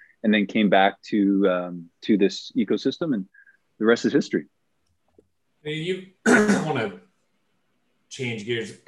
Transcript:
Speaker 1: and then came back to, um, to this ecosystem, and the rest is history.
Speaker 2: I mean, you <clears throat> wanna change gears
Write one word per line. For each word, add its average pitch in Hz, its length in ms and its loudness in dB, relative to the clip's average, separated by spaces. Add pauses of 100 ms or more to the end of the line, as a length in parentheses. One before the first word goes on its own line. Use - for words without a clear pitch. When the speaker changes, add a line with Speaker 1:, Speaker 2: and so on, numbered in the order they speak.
(240)
Speaker 1:
and 107 100 2
then 104 120 2
came 107 220 2
back 98 320 2 (100)
to, 98 380 2
um, 90 420 -6 (100)
to 110 160 0
this 95 400 0
ecosystem, 131 580 -2
and 95 140 -6 (500)
the 110 60 -2
rest 113 200 4
is 107 80 0
history. - 340 -2 (1160)
Speaker 2:
I 151 40 -12
mean, 156 160 -8
you 185 220 -6 (200)
<clears throat> - 0 - (400)
wanna 113 320 -4 (1120)
change 117 360 -8
gears 110 440 -8